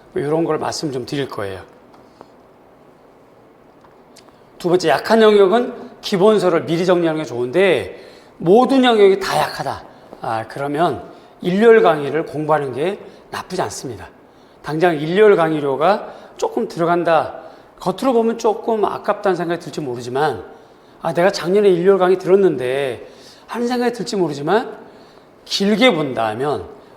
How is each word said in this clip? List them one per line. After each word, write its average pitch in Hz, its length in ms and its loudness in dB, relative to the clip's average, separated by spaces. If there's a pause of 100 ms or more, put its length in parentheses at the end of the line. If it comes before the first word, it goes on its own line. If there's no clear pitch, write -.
(120)
뭐 - 100 -4
요런 160 220 -2
걸 151 140 -2
말씀 135 320 -6
좀 127 160 -6
드릴 139 220 -6
거예요. 95 320 -8 (3000)
두 175 120 -2
번째, 160 180 2
약한 208 320 2
영역은 214 680 4 (100)
기본서를 180 640 2
미리 165 220 -2
정리하는 165 360 0
게 151 40 -8
좋은데 127 760 -2 (360)
모든 247 440 4
영역이 202 380 4
다 151 180 -4
약하다, 139 460 -6 (380)
아, 113 260 -4
그러면 143 560 -4 (380)
일렬 208 400 6
강의를 151 420 0
공부하는 147 480 -2
게 165 260 -4 (320)
나쁘지 - 320 -10
않습니다. 104 460 -10 (540)
당장 165 340 0
일렬 185 400 4
강의료가 160 800 -2 (240)
조금 247 280 -4
들어간다, 165 760 -2 (380)
겉으로 226 360 -2
보면 226 240 0
조금 220 480 0
아깝다는 202 500 -2
생각이 170 240 -4
들지 156 220 -10
모르지만, 123 640 -4 (560)
아, 165 100 -4
내가 175 180 2
작년에 196 380 0
일렬 185 300 4
강의 185 200 2
들었는데 139 880 0 (400)
하는 240 220 -6
생각이 240 240 -2
들지 220 240 -8
모르지만, 165 680 -2 (600)
길게 208 500 2
본다면 120 760 -4 (280)